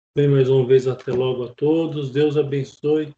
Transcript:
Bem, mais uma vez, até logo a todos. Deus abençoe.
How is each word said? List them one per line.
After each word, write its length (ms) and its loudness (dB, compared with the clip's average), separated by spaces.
Bem, 140 2
mais 200 4
uma 160 4
vez, 220 4
até 240 -6
logo 320 -2
a 100 -12
todos. 560 -2
Deus 280 0
abençoe. 800 -4